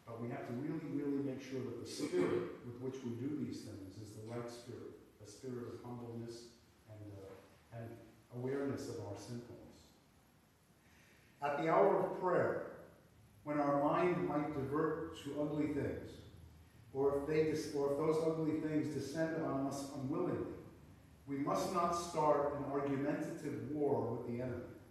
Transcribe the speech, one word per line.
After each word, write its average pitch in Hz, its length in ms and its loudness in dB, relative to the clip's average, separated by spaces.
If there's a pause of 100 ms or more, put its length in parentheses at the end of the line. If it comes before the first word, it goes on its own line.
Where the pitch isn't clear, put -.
But 117 160 -12
we 120 80 -4
have - 200 -4
to 120 120 -4
really, 156 320 -2
really 139 320 2
make 127 160 -2
sure 127 240 -4
that 113 160 -6
the - 80 -8
spirit - 800 0
with 120 160 -10
which 127 220 -4
we 117 100 -2
do 135 240 -4
these - 240 -4
things 98 320 -12
is 107 160 -12
the 107 160 -12
right 120 220 -6
spirit, - 500 -12 (240)
a - 60 -18
spirit 120 420 -8
of 113 160 -10
humbleness 117 720 -10 (320)
and, 101 80 -14 (160)
uh, - 640 -14
and 113 80 -6 (480)
awareness 131 540 0
of 104 180 -6
our - 80 -6
sinfulness. - 640 -10 (1600)
At 147 220 0
the 160 80 4
hour - 320 8
of - 160 -2
prayer, - 540 2 (720)
when 294 140 2
our 143 220 4
mind 165 460 4
might 147 260 0
divert 147 680 0
to 143 180 -4
ugly 147 260 2
things, 139 440 -2 (840)
or 139 260 4
if 143 80 -2
they 156 220 4
dis-, 151 240 -2
or 139 200 2
if 139 40 2
those 156 200 4 (100)
ugly 160 320 2
things 151 340 2
descend 160 520 0
on 135 220 0
us - 180 -4 (100)
unwillingly, 135 560 0 (760)
we 139 120 -2
must 185 360 2
not 175 200 4
start 151 640 4
an 143 140 -2
argumentative 143 1000 0
war 139 300 4
with 120 260 -2
the 120 160 -2
enemy. 120 320 -6 (160)